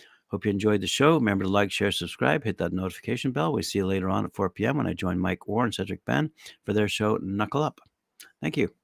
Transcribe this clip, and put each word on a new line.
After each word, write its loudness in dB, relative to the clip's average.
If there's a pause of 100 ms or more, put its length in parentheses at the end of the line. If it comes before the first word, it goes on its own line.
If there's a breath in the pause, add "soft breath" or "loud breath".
(300 soft breath)
Hope -4
you 2
enjoyed 2
the -4
show. 4
Remember 2
to -2
like, 2
share, 0
subscribe, 0
hit -2
that -2
notification -4
bell. 0
We 0
see -2
you 2
later 0
on 0
at -10
four 0
P -4
M 2
when 0
I -2
join -2
Mike -2
Orr 0
and -2
Cedric -6
Ben 0 (340 loud breath)
for -2
their 2
show, 0
Knuckle -2
Up. -4 (600 loud breath)
Thank -4
you. 0 (120)